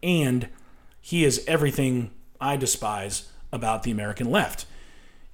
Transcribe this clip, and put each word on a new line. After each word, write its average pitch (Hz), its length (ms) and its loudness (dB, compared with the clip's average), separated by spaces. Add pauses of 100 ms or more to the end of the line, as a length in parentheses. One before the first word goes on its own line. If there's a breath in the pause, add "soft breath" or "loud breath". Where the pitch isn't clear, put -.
And 139 460 4 (540 soft breath)
he 170 240 2
is 123 200 4
everything 135 680 2 (280)
I 139 160 0
despise 107 760 -2 (220 soft breath)
about 113 320 -2
the 120 80 0
American 107 400 -2
left. - 340 0 (680 soft breath)